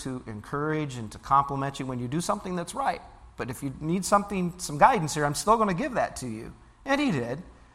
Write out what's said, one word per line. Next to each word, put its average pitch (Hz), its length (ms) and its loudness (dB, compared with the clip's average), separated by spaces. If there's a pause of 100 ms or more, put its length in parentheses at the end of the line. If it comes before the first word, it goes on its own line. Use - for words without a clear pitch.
to 127 220 -6
encourage 143 720 -4
and 110 160 -8
to - 60 -14
compliment 139 640 2
you 135 40 -4
when 127 140 -4
you 123 80 -4
do 151 140 0
something 202 340 -2
that's 170 200 -6
right. 240 260 -2 (340)
But 117 140 -6
if 123 120 -8
you 139 200 -4
need 170 240 0
something, 196 520 2
some 147 200 -6
guidance 185 360 6
here, 151 120 2
I'm 147 100 2
still 214 220 4
gonna 208 160 4
give 247 220 -2
that 131 220 0
to 127 120 -6
you." 110 240 -10 (320)
And 277 160 2
he 277 100 4
did. 131 320 -2 (320)